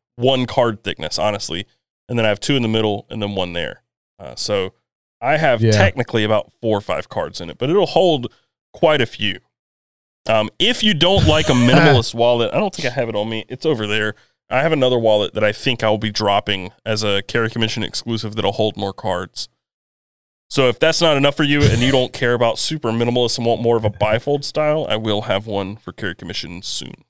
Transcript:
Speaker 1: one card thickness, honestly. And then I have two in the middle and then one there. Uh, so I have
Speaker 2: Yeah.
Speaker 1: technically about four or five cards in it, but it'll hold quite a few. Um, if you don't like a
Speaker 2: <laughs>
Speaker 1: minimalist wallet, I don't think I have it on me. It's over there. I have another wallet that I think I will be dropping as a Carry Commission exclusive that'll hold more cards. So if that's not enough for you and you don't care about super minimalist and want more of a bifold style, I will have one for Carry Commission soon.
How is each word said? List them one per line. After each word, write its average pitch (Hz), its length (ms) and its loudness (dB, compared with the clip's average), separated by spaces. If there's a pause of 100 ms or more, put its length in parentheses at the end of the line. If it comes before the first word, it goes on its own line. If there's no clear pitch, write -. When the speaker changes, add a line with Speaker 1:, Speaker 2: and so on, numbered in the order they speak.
(160)
Speaker 1:
one 127 300 0
card 117 380 0
thickness, 78 340 -6
honestly. 101 480 -4 (420)
And 123 100 -4
then 113 60 2
I 110 40 4
have 104 100 0
two - 180 0
in 127 60 0
the 113 60 0
middle 110 420 0
and 110 100 -8
then 101 140 -4
one 90 180 -4
there. 80 300 -8 (380)
Uh, 67 160 -16
so 95 360 -2 (480)
I 139 180 0
have 135 220 2
Speaker 2:
Yeah. 113 120 4
Speaker 1:
technically 107 500 2
about 107 300 0 (100)
four 110 160 2
or - 20 -6
five 80 280 -6
cards - 320 -6
in 85 100 -12
it, - 80 -14
but 131 100 -2
it'll 185 180 2
hold 165 460 2 (400)
quite 156 280 2
a 117 60 2
few. 101 340 -6 (880)
Um, 110 240 2 (100)
if 226 240 2
you 214 100 4
don't 175 320 4
like 151 220 4
a 143 40 4
Speaker 2:
<laughs> - 0 -
Speaker 1:
minimalist 127 640 6
wallet, 117 400 2
I 151 60 0
don't 208 120 -2
think 160 140 -4
I 120 60 -4
have 123 160 -2
it 110 80 -4
on 104 120 -2
me. 113 200 -6
It's - 180 -6
over 113 220 0
there. 107 260 0 (340)
I 127 140 2
have 160 80 2
another 127 300 2
wallet 107 340 2
that 107 80 -2
I 104 80 4
think 117 320 -2
I 110 80 4
will 107 80 2
be 107 140 -4
dropping 101 580 0 (160)
as 107 160 -2
a 101 200 0
Carry 113 280 -2
Commission 113 320 -2
exclusive 110 540 -6
that'll 101 160 0
hold 107 240 -2
more 98 160 -4
cards. - 560 -6 (1000)
So 131 200 -2
if 117 100 -4
that's 160 220 0
not 160 160 2
enough 139 200 2
for 160 60 0
you 143 180 0
and 143 220 2
you 127 80 2
don't 131 220 2
care 123 220 -2
about 117 260 0
super 147 320 -4
minimalist 120 460 0
and 117 100 -2
want 117 140 0
more 117 140 2
of 110 80 -2
a - 60 2
bifold 117 540 -2
style, 151 440 -2
I 107 60 -2
will 107 280 -2
have 110 260 -2
one 98 280 -6
for - 160 -16
Carry 92 220 -8
Commission 87 480 -12
soon. - 320 -10 (160)